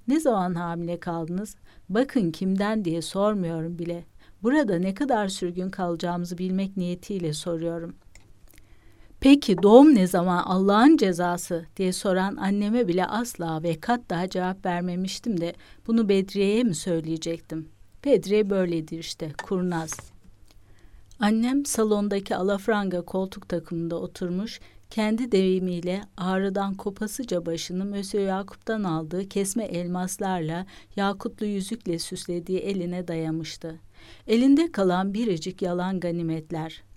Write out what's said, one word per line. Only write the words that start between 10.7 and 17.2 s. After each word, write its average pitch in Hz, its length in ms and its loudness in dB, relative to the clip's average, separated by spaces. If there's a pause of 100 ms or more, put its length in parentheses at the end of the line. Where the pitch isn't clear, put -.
cezası?" 175 680 0 (120)
diye 185 160 0
soran 185 420 0
anneme 208 520 0
bile 175 180 0
asla 165 580 -4
ve 165 160 -2
kat 240 300 -2
daha 180 200 -4
cevap 185 360 -4
vermemiştim 180 760 -4
de 170 120 -4 (340)
bunu 226 220 2
Bedriye'ye 196 540 2
mi 196 120 0
söyleyecektim? 160 920 -4 (360)